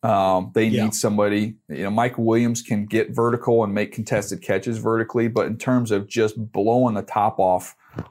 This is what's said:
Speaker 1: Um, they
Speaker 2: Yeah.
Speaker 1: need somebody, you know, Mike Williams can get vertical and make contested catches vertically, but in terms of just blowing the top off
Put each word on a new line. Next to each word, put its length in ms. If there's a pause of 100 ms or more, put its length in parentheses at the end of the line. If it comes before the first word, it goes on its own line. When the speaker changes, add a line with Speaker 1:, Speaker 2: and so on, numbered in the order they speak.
Speaker 1:
Um, 500
they 120
Speaker 2:
Yeah. 180
Speaker 1:
need 100
somebody, 640 (140)
you 140
know, 60
Mike 280
Williams 440
can 240
get 300
vertical 480
and 100
make 200
contested 480
catches 360
vertically, 520
but 180
in 100
terms 320
of 180
just 440
blowing 440
the 60
top 380
off 360 (360)